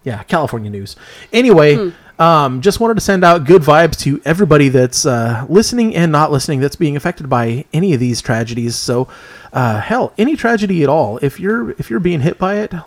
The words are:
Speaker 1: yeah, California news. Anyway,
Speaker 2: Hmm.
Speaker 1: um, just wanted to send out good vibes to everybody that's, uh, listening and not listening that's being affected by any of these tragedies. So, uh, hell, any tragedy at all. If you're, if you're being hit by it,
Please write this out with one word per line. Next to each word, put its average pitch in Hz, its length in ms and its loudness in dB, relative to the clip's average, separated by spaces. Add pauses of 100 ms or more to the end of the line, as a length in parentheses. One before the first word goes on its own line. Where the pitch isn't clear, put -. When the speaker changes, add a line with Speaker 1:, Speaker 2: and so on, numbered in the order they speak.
Speaker 1:
yeah, 110 180 -8
California 120 480 -4
news. 98 240 -12 (380)
Anyway, 175 420 6 (440)
Speaker 2:
Hmm. 165 40 0
Speaker 1:
um, 143 380 2
just 190 180 0
wanted 226 160 0
to - 60 -2
send 190 240 0
out 170 200 4
good 170 180 6
vibes 151 400 4
to 139 220 -2
everybody 151 440 4
that's, 127 360 0
uh, 120 440 -2
listening 220 480 0
and 170 160 2
not 147 180 2
listening 139 300 -2
that's 139 160 -2
being 147 180 -2
affected 156 340 -6
by 120 440 -2
any 175 200 0
of 127 60 0
these 123 240 -2
tragedies. 117 540 -4
So, 123 320 -4 (440)
uh, 113 280 -2
hell, 220 360 -4
any 262 200 -2
tragedy 202 480 -2
at 135 40 2
all. 135 340 -2
If 139 180 -6
you're, 220 320 -4
if - 180 -12
you're 226 80 -2
being 175 220 -2
hit 151 180 -2
by 196 200 -4
it, 208 140 -8 (140)